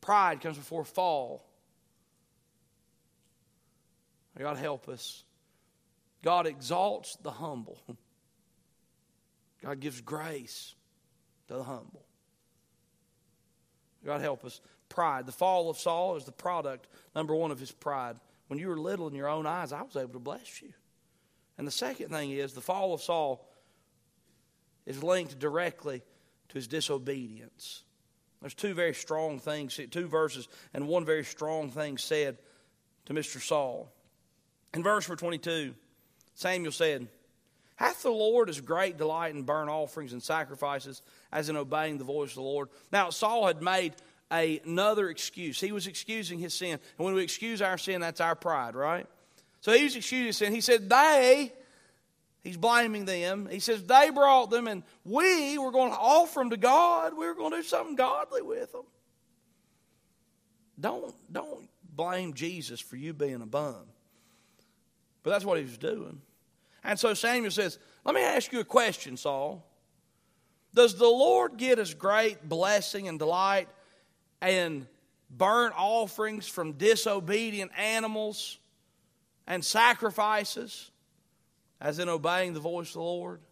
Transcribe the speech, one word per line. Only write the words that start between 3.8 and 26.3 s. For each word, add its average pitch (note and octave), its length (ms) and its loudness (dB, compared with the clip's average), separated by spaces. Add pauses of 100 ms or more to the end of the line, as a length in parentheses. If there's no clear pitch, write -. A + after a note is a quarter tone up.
May - 80 -12
God D3 140 -6
help C#3 320 -8
us. - 360 -14 (1000)
God E3+ 240 0
exalts E3+ 720 -4
the - 140 -12
humble. A#2+ 480 -12 (1800)
God C#3 180 -10
gives C3 200 -8
grace D3+ 760 -12 (760)
to - 60 -14
the C3 100 -8
humble. B2 420 -16 (2000)
God C#3+ 160 -6
help C#3 240 -6
us. B2 160 -18 (280)
Pride. C#3 380 -2
The D#3+ 60 -14
fall F3+ 380 0
of D#3 80 -8
Saul F3 380 -2
is C#3 80 -10
the C3+ 80 -18
product, C#3+ 540 -6 (280)
number D#3 200 -2
one, D#3+ 160 0
of C#3+ 80 -8
his C3 140 -14
pride. B2+ 480 -8 (260)
"When C#3 120 -8
you F3+ 100 -6
were D#3+ 100 -4
little F3 300 -4
in C#3 60 -10
your C#3 140 -4
own D#3 180 -2
eyes, D#3 260 -4
I D3 100 -10
was C4+ 140 -10
able B2+ 160 -6
to B2 60 -14
bless C#3+ 440 -14
you." - 100 -20 (840)
And C#3 80 -8
the C#3 60 -8
second B3+ 380 -8
thing D3+ 200 -6
is, C#3 240 -6
the B2+ 80 -16
fall F#3+ 320 -2
of D3+ 80 -8
Saul D3+ 420 -2 (1400)
is C3+ 160 -10
linked D#3+ 380 0
directly D3 640 -6 (460)